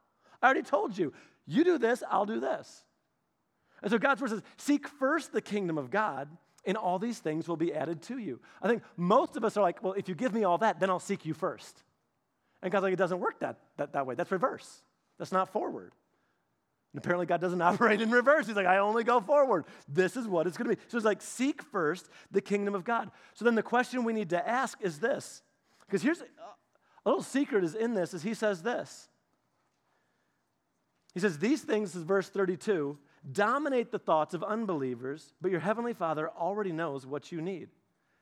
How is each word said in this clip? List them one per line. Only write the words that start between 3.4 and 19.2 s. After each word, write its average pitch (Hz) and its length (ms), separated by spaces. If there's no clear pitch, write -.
And 208 80
so 226 80
God's 269 220
word 247 120
says, 214 120
"Seek 285 320
first 277 420
the 220 100
kingdom 185 360
of 131 120
God, 147 380
and 214 100
all 185 240
these 226 200
things 160 280
will 170 80
be 160 180
added 156 280
to 247 160
you." 170 240
I 190 60
think 220 160
most 220 400
of 233 80
us 208 100
are 208 60
like, 175 200
"Well, 185 120
if 202 160
you 180 60
give 226 180
me 220 100
all 175 140
that, 175 240
then 190 80
I'll 180 100
seek - 260
you 156 80
first." - 520
And 180 80
God's 196 140
like, 190 100
"It 170 40
doesn't 180 240
work - 180
that, 123 220
that, 147 160
that 139 120
way. 127 100
That's 170 160
reverse. - 520
That's - 140
not 185 160
forward." 123 460
And 143 100
apparently 175 240
God 175 120
doesn't 180 220
<laughs> 175 120
operate 214 280
in 220 80
reverse. 247 380
He's 220 80
like, 196 100
"I 190 140
only 214 240
go 233 180